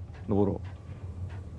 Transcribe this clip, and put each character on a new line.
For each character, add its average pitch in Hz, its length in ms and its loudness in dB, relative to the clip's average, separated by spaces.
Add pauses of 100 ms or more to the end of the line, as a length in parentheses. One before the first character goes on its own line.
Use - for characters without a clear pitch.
(260)
登 98 240 8
ろ - 100 0 (1000)